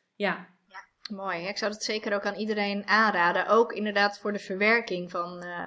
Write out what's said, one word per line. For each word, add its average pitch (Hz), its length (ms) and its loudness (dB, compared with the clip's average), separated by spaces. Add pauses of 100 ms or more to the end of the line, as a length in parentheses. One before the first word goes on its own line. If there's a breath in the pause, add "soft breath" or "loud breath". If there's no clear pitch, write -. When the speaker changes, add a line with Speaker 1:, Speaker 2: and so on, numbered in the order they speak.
(160)
Speaker 1:
Ja. 180 300 -4 (200)
Speaker 2:
Ja, - 500 -16
mooi. 185 300 -4
Ik 202 120 -6
zou 208 140 -2
dat 214 100 -10
zeker 214 320 -2
ook 202 120 -2
aan 202 80 -2
iedereen 202 520 -2
aanraden. 190 600 4
Ook 226 260 4
inderdaad 202 460 0
voor 208 140 -4
de 202 60 -4
verwerking 196 720 0
van, 180 320 -6
eh, 175 240 -8